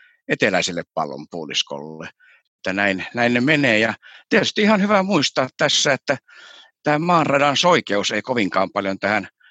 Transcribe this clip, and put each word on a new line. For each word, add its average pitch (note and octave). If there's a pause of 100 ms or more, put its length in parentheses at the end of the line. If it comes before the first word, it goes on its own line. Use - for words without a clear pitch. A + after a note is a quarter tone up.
(280)
eteläiselle F2+ (120)
pallonpuoliskolle. D2+ (480)
Että F#2+
näin, F#2+
näin A#2+
ne B2
menee C3+
ja A2 (340)
tietysti A3
ihan G#3
hyvä G3+
muistaa D3+
tässä, -
että C3 (640)
tämä D3+
maanradan C#3+
soikeus A2+
ei G#2+
kovinkaan F#2+
paljon G2
tähän G2+ (220)